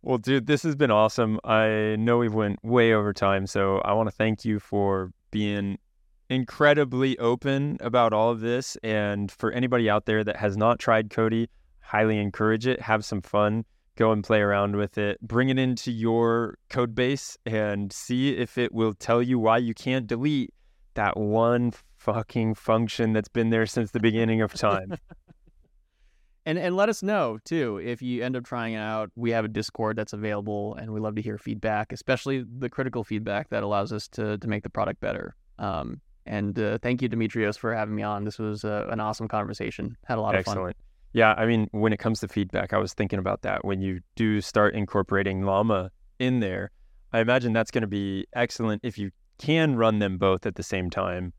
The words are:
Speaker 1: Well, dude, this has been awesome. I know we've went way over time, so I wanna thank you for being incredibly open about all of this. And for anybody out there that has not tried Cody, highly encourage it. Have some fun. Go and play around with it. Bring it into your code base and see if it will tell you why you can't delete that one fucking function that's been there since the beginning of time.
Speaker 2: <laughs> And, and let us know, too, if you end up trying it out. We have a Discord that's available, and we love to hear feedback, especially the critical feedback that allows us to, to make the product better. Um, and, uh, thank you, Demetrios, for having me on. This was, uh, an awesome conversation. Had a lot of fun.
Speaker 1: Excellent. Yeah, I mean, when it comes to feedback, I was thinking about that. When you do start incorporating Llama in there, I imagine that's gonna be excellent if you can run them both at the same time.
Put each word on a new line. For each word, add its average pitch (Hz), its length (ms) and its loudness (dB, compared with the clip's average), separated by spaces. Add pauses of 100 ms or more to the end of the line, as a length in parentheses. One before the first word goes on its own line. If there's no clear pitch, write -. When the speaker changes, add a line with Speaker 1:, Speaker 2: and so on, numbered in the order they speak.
Speaker 1:
Well, 127 160 0
dude, 123 300 0
this 147 160 2
has 156 140 0
been 139 140 4
awesome. 107 520 4
I 107 540 2
know 120 220 4
we've 113 140 0
went 104 300 0
way 117 300 6
over 104 180 2
time, 98 360 0
so 98 320 2
I 101 140 0
wanna 110 180 0
thank 110 340 -2
you 107 140 0
for 98 520 -2 (200)
being 101 460 -2 (520)
incredibly 131 920 2
open 135 640 0
about 117 320 4
all 110 180 4
of 113 80 -2
this. 120 420 -4
And 104 480 -2
for - 220 -4
anybody 120 380 2
out 104 160 2
there 107 180 2
that 104 140 -4
has 101 180 0
not 110 240 2
tried 110 300 2
Cody, 113 400 0 (320)
highly 110 360 2
encourage 110 480 0
it. 127 160 0
Have 110 220 0
some 101 180 -4
fun. 107 440 2 (320)
Go 110 140 4
and 107 120 0
play 110 160 4
around 101 360 2
with 104 220 -2
it. 104 240 -2
Bring 117 280 0
it 131 100 2
into 127 320 -2
your 117 640 0 (120)
code 120 260 -2
base 131 500 -2
and 104 460 -2
see 127 460 -2
if 120 200 -4
it 120 160 0
will 113 200 0
tell 120 280 2
you 123 160 2
why 110 200 4
you 117 160 0
can't 127 340 -4
delete 127 460 -2 (400)
that 101 240 0
one 113 560 2 (240)
fucking 110 580 -2
function 113 580 0
that's 107 140 0
been 113 220 0
there 113 160 4
since 107 260 -4
the 120 80 -2
beginning 113 420 2
of 107 120 -2
time. 98 460 0
Speaker 2:
<laughs> - 60 -20 (1400)
And, 165 120 0
and 180 160 0
let 202 140 4
us 214 120 -4
know, 165 420 0
too, 120 400 -2
if 120 200 -6
you 123 200 -4
end 127 120 -4
up 123 100 -6
trying 113 300 -6
it - 20 -6
out. 107 380 -4
We 117 160 0
have 113 140 2
a - 20 -4
Discord 110 500 -4
that's 110 160 -6
available, 104 600 -4
and 110 180 -10
we 107 60 -4
love 107 160 -4
to 113 80 -4
hear 107 160 -6
feedback, 110 520 -4
especially 131 540 -4 (140)
the 123 100 -6
critical 127 340 -4
feedback 107 460 -4
that 107 140 -2
allows 101 280 -2
us 107 180 -8
to, 107 280 -4
to 104 100 -8
make 104 140 -4
the - 80 -12
product - 300 -4
better. - 360 -6 (220)
Um, 82 420 -6 (280)
and, 104 320 -4
uh, 107 240 0
thank 123 180 -2
you, 123 80 0
Demetrios, 110 480 -2
for 113 160 -4
having 107 220 -4
me 104 80 -4
on. 104 220 -4
This 107 120 -8
was, 107 260 -6
uh, 104 280 -4
an 113 80 -4
awesome 107 280 -4
conversation. 110 800 -6
Had 113 140 -2
a - 20 -2
lot 107 140 0
of 92 100 0
fun. 107 80 -2
Speaker 1:
Excellent. 92 240 -4 (360)
Yeah, 110 220 6
I 113 120 2
mean, 110 240 2
when 107 200 2
it 104 60 0
comes 110 220 -2
to 107 80 -6
feedback, 98 460 -2
I 101 40 2
was 98 160 0
thinking 101 240 -2
about 98 240 -2
that. 101 240 -4
When 95 160 -2
you 92 200 -4 (140)
do 107 240 2
start 104 360 4
incorporating 98 680 0
Llama 98 440 2 (300)
in 127 220 0
there, 95 280 -4 (420)
I 113 100 2
imagine 120 320 4
that's 113 180 2
gonna 113 160 -2
be 98 460 -4
excellent 113 500 -2
if 113 160 -8
you 98 100 -4 (300)
can 156 380 2
run 113 200 4
them 95 220 0
both 95 260 2
at 98 80 -2
the 95 100 -8
same 92 280 -4
time. 90 480 -4